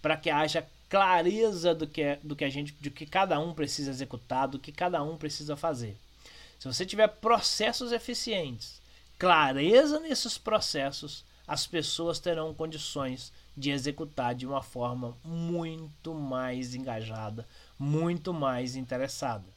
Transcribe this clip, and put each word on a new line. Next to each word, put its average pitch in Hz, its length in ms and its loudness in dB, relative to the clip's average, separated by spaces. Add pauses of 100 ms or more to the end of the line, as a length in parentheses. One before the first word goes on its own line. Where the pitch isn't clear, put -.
para 156 140 2
que 170 120 -2
haja 156 380 2 (220)
clareza 185 840 4
do 156 140 0
que 147 160 -4
é, 143 200 0
do 147 120 -8
que 143 100 -2
a 139 60 0
gente, 143 300 -6
de 143 100 -6
que 147 160 -14
cada 185 320 2
um 165 160 -2
precisa 143 360 -4
executar, 131 580 -4
do 135 100 -6
que 147 140 -14
cada 175 300 -2
um 160 140 -6
precisa 147 400 -6
fazer. 120 400 -4 (640)
Se - 80 -12
você 165 180 -2
tiver 208 220 6
processos 226 840 2
eficientes, 196 880 -4 (340)
clareza 180 840 6
nesses 302 360 -2
processos, 147 880 -2 (220)
as 151 220 -4
pessoas 165 500 -2
terão 160 340 -2
condições 151 800 -6 (240)
de 143 140 -2
executar 139 640 -2
de 127 100 -6
uma 135 160 -2
forma 123 640 -6
muito 165 880 -4
mais 127 640 -4
engajada, 110 720 -6 (320)
muito 165 560 0
mais 127 400 -2
interessada. 127 720 -4 (100)